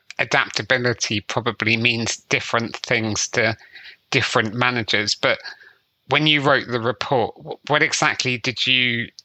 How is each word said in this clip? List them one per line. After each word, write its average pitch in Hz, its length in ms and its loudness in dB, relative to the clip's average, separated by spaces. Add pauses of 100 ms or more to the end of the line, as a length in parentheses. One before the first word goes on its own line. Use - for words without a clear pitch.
(200)
adaptability 123 1040 0
probably 113 560 -2
means 117 400 0
different - 600 -2
things 110 520 -2
to 113 280 0 (540)
different 113 420 0
managers, 117 640 0
but 127 240 0 (680)
when 147 180 4
you 147 140 4
wrote 135 260 2
the 117 140 -2
report, 120 560 0
wh-, - 320 -12
what 147 120 4
exactly 131 560 0
did 120 300 -4
you 123 400 2 (180)